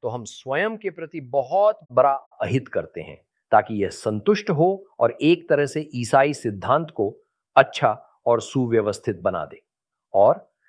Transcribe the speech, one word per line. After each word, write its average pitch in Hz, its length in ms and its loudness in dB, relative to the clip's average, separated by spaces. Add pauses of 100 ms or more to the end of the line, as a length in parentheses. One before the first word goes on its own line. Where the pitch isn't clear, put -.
तो 120 60 -8
हम 117 160 -8
स्वयं 175 540 -6
के 208 120 -10
प्रति 165 320 -12
बहुत 143 580 -2 (120)
बड़ा 131 220 4
अहित - 540 -6
करते 85 340 -8
हैं, - 240 -18 (260)
ताकि 107 320 2
यह 87 60 -2
संतुष्ट 120 600 -2
हो 190 400 -2 (100)
और 117 220 0
एक 165 280 2
तरह 147 160 2
से 151 300 -8
ईसाई 135 380 2
सिद्धांत 123 580 -4
को 107 260 -4 (380)
अच्छा - 680 2
और 117 160 2
सुव्यवस्थित 110 760 -2
बना 87 280 -4
दे। - 180 -18 (500)
और 101 400 2 (160)